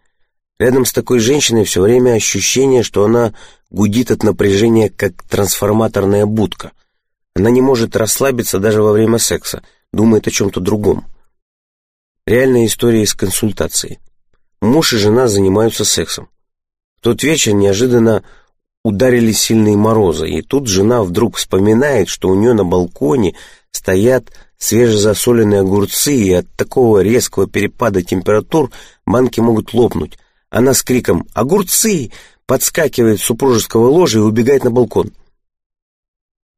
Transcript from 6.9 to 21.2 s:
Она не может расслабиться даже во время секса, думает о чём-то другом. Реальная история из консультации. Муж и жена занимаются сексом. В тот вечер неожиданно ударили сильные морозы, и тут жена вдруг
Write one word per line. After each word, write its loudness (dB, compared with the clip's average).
Она 2
не 4
может 0
расслабиться -2
даже 0
во 2
время 2
секса, -6
думает 2
о -2
чём-то -4
другом. -2
Реальная 2
история 0
из 0
консультации. -4
Муж 0
и -2
жена 2
занимаются 0
сексом. -6
В -18
тот -2
вечер 0
неожиданно 2
ударили 2
сильные 2
морозы, 0
и -6
тут -4
жена 0
вдруг -2